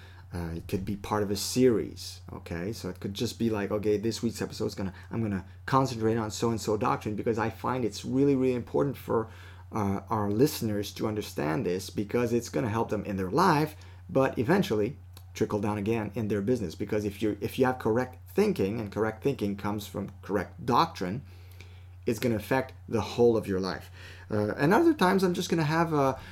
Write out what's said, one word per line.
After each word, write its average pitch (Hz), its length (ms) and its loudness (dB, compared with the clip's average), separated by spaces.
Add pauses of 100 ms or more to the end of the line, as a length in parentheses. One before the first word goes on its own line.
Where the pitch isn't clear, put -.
(340)
Uh, 85 240 -4
it 85 100 -10
could 101 180 -2
be 101 120 -4
part 104 260 0
of 98 80 0
a 101 60 0
series, 110 840 2 (140)
okay? 87 400 -6
So 95 160 -8
it 90 100 -10
could 98 140 -6
just 113 260 -4
be 117 100 2
like, 101 220 -2
"Okay, 104 260 2
this 110 240 -2
week's 113 200 -2
episode 107 240 -4
is 107 100 -4
gonna, 95 180 -4 (180)
I'm 113 120 -2
gonna 98 220 -2 (200)
concentrate 117 520 2
on 110 120 -2
so-and-so 110 480 0
doctrine 123 380 0
because 107 240 0
I 113 100 2
find 123 340 -2
it's 107 220 -4
really, 135 300 4
really 127 180 2
important 139 440 0
for, 113 320 -2 (420)
uh, 101 380 0
our 104 200 0
listeners 107 640 2
to - 140 -2
understand 135 580 -2
this 90 240 -2
because 113 420 0
it's 117 180 0
gonna 127 200 -2
help 113 200 0
them 101 140 -2
in 95 140 -4
their 92 140 -2
life, 151 440 4 (340)
but 135 280 2
eventually 123 580 2 (380)
trickle 107 260 0
down 104 180 0
again 107 380 -2
in 110 120 -2
their 101 140 0
business." 101 340 0
Because 107 280 -2
if 98 180 -4
you, 104 200 0
if - 160 -6
you 127 80 6
have 127 140 0
correct 120 380 0 (160)
thinking, 120 460 2
and 101 120 -6
correct 107 320 -2
thinking 107 320 0
comes 104 320 -4
from 98 240 -6 (100)
correct 95 440 -2
doctrine, 123 560 2 (840)
it's 113 140 0
gonna 117 160 2
affect 131 380 -2 (160)
the 110 120 2
whole 117 360 6
of 90 100 -2
your 95 120 2
life. 92 300 -4 (400)
Uh, 107 280 2
and 151 160 6
other 330 200 6
times 185 300 4
I'm 180 100 4
just - 160 -2
gonna 165 140 2
have 160 300 2
a, 135 260 4 (120)